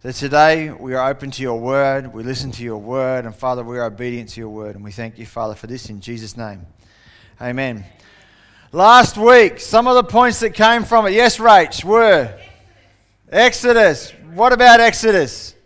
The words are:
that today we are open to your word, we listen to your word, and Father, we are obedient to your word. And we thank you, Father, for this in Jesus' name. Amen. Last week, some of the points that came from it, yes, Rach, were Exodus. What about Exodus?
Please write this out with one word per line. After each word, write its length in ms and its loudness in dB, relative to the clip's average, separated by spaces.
that 140 -12
today 560 0
we 240 -12
are 160 -2
open 220 -10
to 100 -12
your 180 -6
word, 540 -4
we 80 -14
listen 300 -10
to 100 -14
your 160 -10
word, 480 -6
and 100 -16
Father, 260 -8
we 160 -12
are 60 -6
obedient 460 -10
to 100 -18
your 80 -14
word. 260 -14
And 80 -18
we 80 -16
thank 280 -14
you, 80 -20
Father, 280 -10
for 120 -20
this 240 -16
in 100 -16
Jesus' 340 -16
name. 300 -16
Amen. 420 -8
Last 460 4
week, 420 4
some 260 0
of 100 2
the 80 2
points 360 0
that 140 -4
came 300 2
from 220 2
it, 60 -2
yes, 240 2
Rach, 480 4
were 500 2
Exodus. 840 0
What 220 2
about 260 8
Exodus? 760 0